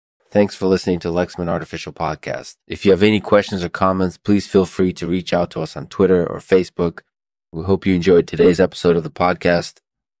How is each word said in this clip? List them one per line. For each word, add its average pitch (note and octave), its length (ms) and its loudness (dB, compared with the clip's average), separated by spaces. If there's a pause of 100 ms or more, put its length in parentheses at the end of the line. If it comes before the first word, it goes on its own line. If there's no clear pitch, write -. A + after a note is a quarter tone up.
(300)
Thanks G#2 260 0
for F#2+ 120 -2
listening F#2 320 0
to F2 100 -4
Lexman F2 400 -4
Artificial E2 420 -8
Podcast. D2+ 640 -8 (120)
If - 180 -8
you G2 60 4
have F2+ 120 4
any G#2+ 160 4
questions G2 460 0
or E2 40 -4
comments, F#2 480 -2
please G2+ 300 0
feel F#2+ 180 2
free F#2 280 -2
to D#2+ 140 -10
reach F2+ 260 -4
out F2 180 -2
to - 100 -8
us D#2 140 -10
on D2+ 120 -12
Twitter F#2 380 2
or - 140 -8
Facebook. F2 640 -2 (500)
We D#2+ 140 -10
hope F#2+ 200 0
you F#2+ 80 4
enjoyed F2 340 4
today's E2+ 340 2
episode F2 340 0
of E2+ 80 -2
the D#2 80 -10
podcast. F2 680 -2 (420)